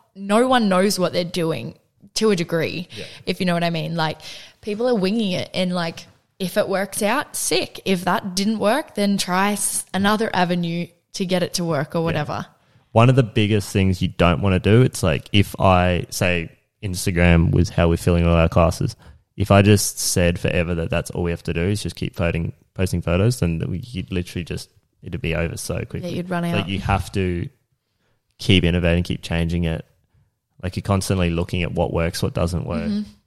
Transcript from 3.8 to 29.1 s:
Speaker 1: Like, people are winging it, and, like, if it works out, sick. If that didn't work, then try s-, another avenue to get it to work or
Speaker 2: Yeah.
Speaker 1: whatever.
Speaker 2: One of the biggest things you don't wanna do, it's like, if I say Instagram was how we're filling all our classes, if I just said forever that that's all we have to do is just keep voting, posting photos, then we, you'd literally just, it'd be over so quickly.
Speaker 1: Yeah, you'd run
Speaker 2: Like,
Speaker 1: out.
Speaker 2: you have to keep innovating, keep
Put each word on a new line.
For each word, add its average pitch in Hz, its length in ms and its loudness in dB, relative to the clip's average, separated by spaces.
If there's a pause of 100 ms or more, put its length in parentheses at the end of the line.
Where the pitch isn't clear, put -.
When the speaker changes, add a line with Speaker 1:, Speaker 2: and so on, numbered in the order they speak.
Speaker 1:
Like, 160 220 -2 (440)
people 220 260 -2
are 247 60 2
winging 202 380 0
it, 143 200 -6
and, 180 220 -2
like, 170 320 -6 (320)
if 180 180 -6
it 202 140 0
works 196 320 -2
out, 233 340 -2
sick. - 480 -4
If 185 220 0
that 180 280 -2
didn't 202 260 -2
work, 247 340 0
then 202 240 0
try 190 340 0
s-, - 400 -4
another 202 400 0
avenue 175 540 0 (280)
to 190 120 -4
get 180 160 0
it - 120 -2
to 175 120 -4
work 156 280 -2
or 170 40 -2
Speaker 2:
Yeah. 165 60 0
Speaker 1:
whatever. 151 420 -4 (460)
Speaker 2:
One 113 180 8
of 127 60 4
the 135 60 6
biggest 104 480 0
things 95 320 2
you 92 60 2
don't 85 340 2
wanna 95 160 2
do, 104 240 6
it's - 200 -2
like, 78 300 0
if 101 260 4
I 90 520 4
say 87 400 -2 (320)
Instagram 87 680 4
was 92 180 4
how 87 180 2
we're 85 80 2
filling 87 300 2
all 85 80 4
our 82 160 4
classes, - 460 2 (400)
if 101 140 0
I 101 120 8
just 101 360 4
said 87 400 0
forever 85 360 -2
that 82 160 -4
that's 85 220 -2
all 87 100 -4
we 85 80 -2
have 85 140 -6
to 87 100 -4
do 80 80 -2
is 98 200 -2
just 85 140 -8
keep - 200 -8
voting, 85 360 -2 (220)
posting 90 260 -2
photos, 95 400 0
then 82 200 0 (100)
we, 90 80 -6
you'd - 340 -10
literally 90 320 -6
just, - 240 -10 (340)
it'd 87 200 -10
be 80 120 -2
over 85 220 -4
so - 200 -8 (100)
quickly. 175 240 -10
Speaker 1:
Yeah, 170 60 -8
you'd 175 120 -8
run 175 140 -4
Speaker 2:
Like, 170 220 -2
Speaker 1:
out. 160 40 -10
Speaker 2:
you 190 120 -4
have 98 320 -2
to 90 360 -2 (920)
keep 92 260 4
innovating, 85 400 2
keep - 180 -8